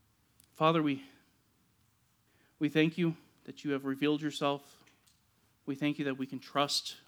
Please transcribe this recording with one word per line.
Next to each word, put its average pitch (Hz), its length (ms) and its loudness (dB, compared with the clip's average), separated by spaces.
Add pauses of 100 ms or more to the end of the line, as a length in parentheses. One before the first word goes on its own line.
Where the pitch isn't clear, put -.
(540)
Father, 160 280 4
we, 139 220 0 (1600)
we 151 100 2
thank 156 280 2
you 165 180 2 (280)
that - 200 -16
you 147 80 -2
have 139 140 -2
revealed 143 360 0
yourself. 143 420 -2 (1000)
We 139 100 -4
thank 147 240 0
you 147 60 -2
that 135 120 -2
we 131 80 -4
can 131 140 -8
trust - 580 -2 (100)